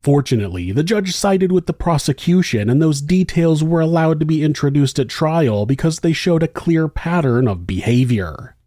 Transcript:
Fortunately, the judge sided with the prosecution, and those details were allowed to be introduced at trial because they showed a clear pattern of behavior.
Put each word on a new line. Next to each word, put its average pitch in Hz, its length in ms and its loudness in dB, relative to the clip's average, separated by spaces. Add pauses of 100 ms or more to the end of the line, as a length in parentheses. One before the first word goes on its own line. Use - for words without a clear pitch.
Fortunately, 101 680 0
the 131 120 0
judge 190 300 -2
sided 190 380 0
with 180 140 0
the 165 80 -4
prosecution, 151 960 0
and 135 120 2
those 151 200 0
details 165 640 2
were 165 180 0
allowed 160 400 2
to 160 40 0
be 156 180 0
introduced 143 560 0
at 117 100 -2
trial 147 560 0
because 160 340 -2
they 165 140 0
showed 165 300 0
a 160 40 -2
clear 160 400 0
pattern 139 580 0
of 92 220 -4
behavior. 107 880 -2 (120)